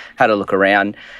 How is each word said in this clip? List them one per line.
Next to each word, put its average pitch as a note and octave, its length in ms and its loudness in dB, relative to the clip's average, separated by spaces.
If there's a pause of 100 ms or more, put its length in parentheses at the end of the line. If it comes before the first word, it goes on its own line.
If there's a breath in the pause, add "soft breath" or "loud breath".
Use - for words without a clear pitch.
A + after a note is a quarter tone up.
(160 loud breath)
had B2 140 2
a G#2+ 80 0
look G2 160 -6
around. G2+ 420 2 (240 loud breath)